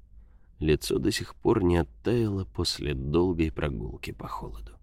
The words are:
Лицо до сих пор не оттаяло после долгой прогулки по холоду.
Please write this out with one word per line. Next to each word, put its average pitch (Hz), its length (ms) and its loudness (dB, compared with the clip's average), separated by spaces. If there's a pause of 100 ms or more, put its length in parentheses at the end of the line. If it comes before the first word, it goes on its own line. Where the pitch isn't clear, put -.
(580)
Лицо 78 400 2
до 98 120 0
сих - 240 -4
пор 110 300 2
не 87 140 6
оттаяло 101 680 0
после - 480 -4
долгой 80 580 2
прогулки - 600 -6
по - 180 -12
холоду. - 440 -12 (100)